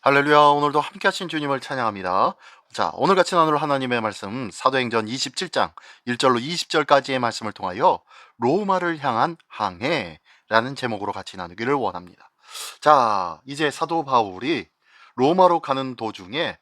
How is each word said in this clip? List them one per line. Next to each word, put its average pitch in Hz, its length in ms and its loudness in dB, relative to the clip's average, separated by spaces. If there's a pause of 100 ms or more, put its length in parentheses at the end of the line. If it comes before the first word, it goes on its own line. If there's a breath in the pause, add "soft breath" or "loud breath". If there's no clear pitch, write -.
할렐루야, 143 360 6
오늘도 147 420 6
함께하신 190 480 -4
주님을 147 320 -4
찬양합니다. 107 720 0 (380 loud breath)
자, 92 220 -2
오늘 165 220 2
같이 180 180 2
나눌 156 240 4
하나님의 135 420 0
말씀, 107 500 -6
사도행전 117 580 -2
이십칠 131 420 -8
장 104 240 -2 (320 loud breath)
일 123 100 -4
절로 123 220 2
이십 156 320 -6
절까지의 139 480 2
말씀을 113 340 -4
통하여 110 480 -2 (380 loud breath)
로마를 175 680 0
향한 139 320 0 (120)
항해라는 110 1300 -4
제목으로 104 380 -6
같이 98 240 -12
나누기를 92 380 -4
원합니다. 90 560 -6 (500 loud breath)
자, 107 640 4
이제 143 260 -2
사도 160 320 -4
바울이 117 640 0 (500 soft breath)
로마로 175 440 4
가는 135 360 -4
도중에 107 640 -8